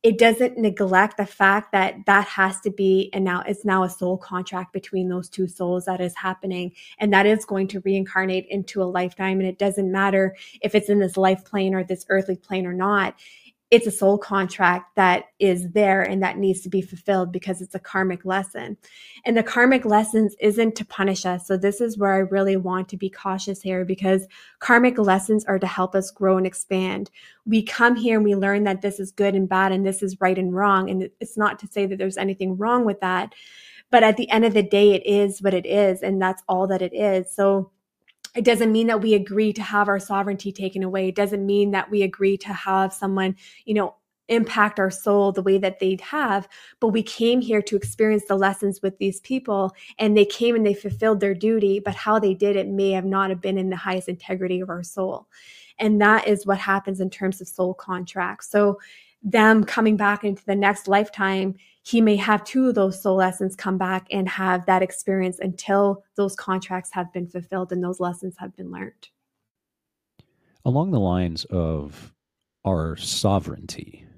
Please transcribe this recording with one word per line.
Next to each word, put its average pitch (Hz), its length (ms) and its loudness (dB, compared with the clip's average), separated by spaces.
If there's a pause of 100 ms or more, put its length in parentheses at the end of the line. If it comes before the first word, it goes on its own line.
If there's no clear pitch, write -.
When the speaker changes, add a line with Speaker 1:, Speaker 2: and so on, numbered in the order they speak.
Speaker 1:
it 226 120 4
doesn't 233 400 4
neglect 202 600 2
the 202 100 -4
fact 196 460 0
that 190 240 0 (100)
that 196 220 6
has 190 320 0
to 208 100 -4
be, 190 420 0
and 190 120 -2
now 180 240 -2
it's 202 160 -6
now 190 180 2
a 180 80 0
soul 180 260 -4
contract 185 560 -10
between 185 360 -6
those 180 200 -6
two 185 200 -4
souls 180 380 -4
that 185 140 -4
is 175 140 -4
happening, 185 560 -6 (280)
and 208 140 2
that 196 140 6
is 214 180 2
going 196 220 -4
to 196 140 -8
reincarnate 190 680 -2
into 196 320 -6
a 185 40 2
lifetime. 185 560 -4
And 190 80 -2
it 185 100 -8
doesn't 196 320 -2
matter 190 460 0 (260)
if 208 140 0
it's 208 120 2
in 202 120 4
this 185 160 0
life 190 280 2
plane 190 300 -2
or 185 80 -2
this 185 280 -6
earthly 190 260 0
plane 185 280 -6
or 180 100 -6
not. 196 420 0 (540)
It's 233 160 8
a 208 40 0
soul 202 260 2
contract 185 800 -2
that 185 280 4 (140)
is 180 340 0
there 196 280 4
and 190 220 -2
that 185 160 -2
needs 190 240 0
to 185 80 -12
be 190 100 0
fulfilled 185 500 -2
because 180 300 -8
it's 180 140 -16
a 185 40 -8
karmic 185 460 -4
lesson. 190 540 -6 (480)
And 240 100 2
the 226 60 2
karmic 247 420 2
lessons 214 560 2
isn't 220 360 2
to 208 100 -10
punish 190 400 -2
us. 175 200 -4
So 190 120 0
this 202 240 0
is 220 160 -2
where 196 160 2
I 190 60 2
really 196 360 0
want 185 320 -4
to 196 80 -12
be 190 140 -6
cautious 190 500 -8
here, 185 240 -4
because 190 420 0 (320)
karmic 247 380 4
lessons 208 480 2
are 196 140 0
to 190 80 -2
help 185 280 -4
us 190 160 -2
grow 190 280 2
and 185 80 0
expand. 190 640 -4 (340)
We 220 180 2
come 240 320 2
here 226 220 0
and 214 80 4
we 208 100 4
learn 196 300 0
that 190 160 -2
this 202 180 -4
is 190 120 -8
good 196 240 0
and 190 120 2
bad 190 240 2
and 190 140 0
this 190 180 -2
is 190 160 -6
right 185 200 2
and 180 160 -2
wrong. 190 340 2
And 190 220 -4 (100)
it's - 160 -12
not 208 220 0
to 208 80 -18
say 202 180 -4
that 190 140 -6
there's 190 180 -4
anything 190 400 -4
wrong 233 300 0
with 196 140 -2
that. 185 340 -4 (560)
But 233 120 6
at 220 140 4
the - 140 -4
end 226 160 4
of 208 80 2
the 214 80 4
day, 202 320 6
it 185 100 -2
is 202 380 0
what 190 100 2
it 180 140 -2
is. 196 340 2
And 190 220 -2
that's 185 260 -2
all 190 200 0
that 185 120 0
it 180 140 -4
is. 196 360 0
So 196 400 2 (640)
it 233 80 -4
doesn't 233 260 4
mean 226 180 2
that 220 120 0
we 220 140 2
agree 208 400 0
to 220 80 -8
have 202 260 0
our 196 100 0
sovereignty 196 540 -4
taken 190 300 -6
away. 190 260 -2
It 185 80 -6
doesn't 202 280 -2
mean 202 260 2
that 196 200 -2
we 208 120 2
agree 196 340 0
to 202 160 -10
have 190 400 0
someone, 190 420 -2 (300)
you 220 80 -4
know, 208 240 -2 (320)
impact 226 500 0
our 190 120 2
soul 202 420 2
the 190 100 -4
way 190 140 2
that 190 240 -2
they'd 190 220 -2
have, 226 440 -4 (320)
but 233 100 0
we 220 140 0
came 233 380 0
here 214 220 0
to 208 120 -6
experience 208 540 0
the 196 80 2
lessons 196 460 0
with 196 160 -4
these 190 220 -2
people, 208 540 -2 (240)
and 214 160 4
they 208 120 8
came 233 280 0
and 226 120 2
they 202 80 2
fulfilled 208 460 -2
their 202 140 0
duty, 202 460 2
but 202 140 -6
how 214 240 0
they 202 160 2
did 202 200 0
it 196 140 -2
may 196 220 0
have 185 160 -2
not 190 240 0
have 185 100 -4
been 196 180 -2
in 185 120 -2
the 185 60 -6
highest 185 320 -6
integrity 185 520 -6
of 185 80 -10
our 175 140 -8
soul. 185 440 -8 (520)
And 214 240 4
that 214 260 4
is 202 180 0
what 196 120 0
happens 196 420 -2
in 190 80 -2
terms 190 320 -6
of 180 80 -16
soul 185 240 -4
contracts. 185 800 -8
So 202 280 2 (440)
them 220 420 6
coming 214 320 2
back 202 260 0
into 196 220 -4
the 196 100 -2
next 202 320 0
lifetime, 190 720 0 (260)
he - 200 0
may 208 140 4
have 208 280 0
two 262 240 0
of 240 60 0
those 190 280 0
soul 190 140 2
lessons 190 400 0
come 190 220 -4
back 185 320 -4
and 190 180 -2
have 185 380 -2
that 185 160 4
experience 185 580 -4
until 196 640 0 (120)
those 196 200 -4
contracts 185 560 -8
have 175 220 -8
been 175 120 -8
fulfilled 180 460 -8
and 180 100 -4
those 180 160 -6
lessons 175 400 -8
have 185 160 -18
been 185 160 -16
learned. - 380 -16 (1600)
Speaker 2:
Along 147 240 0
the 135 100 0
lines 90 460 -2
of 80 680 -6 (520)
our 80 320 -2
sovereignty - 1080 -6 (140)